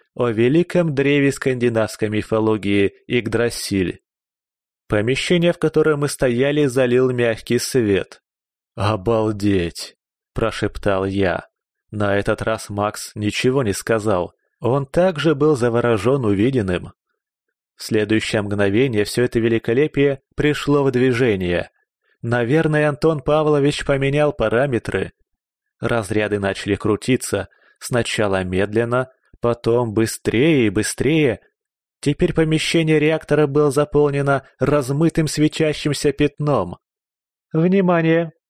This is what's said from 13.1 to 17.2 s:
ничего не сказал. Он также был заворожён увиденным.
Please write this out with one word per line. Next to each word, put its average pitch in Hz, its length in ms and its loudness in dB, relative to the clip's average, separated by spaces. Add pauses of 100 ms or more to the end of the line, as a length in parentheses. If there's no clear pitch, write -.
ничего 127 480 -2
не 101 100 0
сказал. 104 600 -2 (260)
Он 135 260 -2
также 165 500 0
был 147 200 2
заворожён 120 720 0
увиденным. 101 680 0 (840)